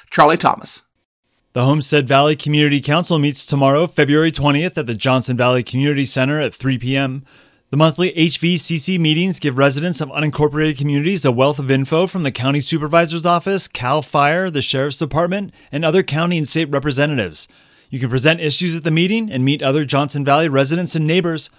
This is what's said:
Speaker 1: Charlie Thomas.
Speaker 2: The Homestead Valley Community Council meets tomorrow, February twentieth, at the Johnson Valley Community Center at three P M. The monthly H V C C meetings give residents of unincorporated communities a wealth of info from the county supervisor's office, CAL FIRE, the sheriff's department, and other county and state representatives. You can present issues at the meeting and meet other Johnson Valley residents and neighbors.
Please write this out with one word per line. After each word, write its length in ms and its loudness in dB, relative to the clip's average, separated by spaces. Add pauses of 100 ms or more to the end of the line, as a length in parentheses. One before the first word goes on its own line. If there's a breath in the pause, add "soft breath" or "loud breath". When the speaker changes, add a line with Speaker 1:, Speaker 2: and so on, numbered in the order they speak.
(120)
Speaker 1:
Charlie 260 4
Thomas. 460 -2 (720)
Speaker 2:
The 100 0
Homestead 440 2
Valley 280 4
Community 460 0
Council 360 0
meets 280 0
tomorrow, 420 2
February 440 2
twentieth, 460 0
at 80 -4
the 80 -4
Johnson 440 0
Valley 260 2
Community 420 0
Center 360 0
at 120 -4
three 240 -4
P 180 -4
M. 280 -4 (460 soft breath)
The 80 -2
monthly 320 4
H 280 0
V 200 0
C 200 -2
C 200 -2
meetings 420 0
give 180 -2
residents 440 0
of 80 -6
unincorporated 680 -2
communities 460 0
a 80 4
wealth 260 2
of 140 -2
info 340 2
from 180 -4
the 80 -2
county 280 0
supervisor's 680 0
office, 440 0
CAL 320 -2
FIRE, 500 0
the 100 -2
sheriff's 380 -2
department, 540 -2 (180 soft breath)
and 140 -4
other 180 2
county 340 -2
and 100 -2
state 220 -2
representatives. 800 -2 (420 soft breath)
You 100 -8
can 100 -4
present 320 0
issues 340 -2
at 80 -8
the 80 0
meeting 400 0
and 140 0
meet 180 0
other 220 0
Johnson 400 -2
Valley 240 4
residents 460 0
and 120 0
neighbors. 520 -2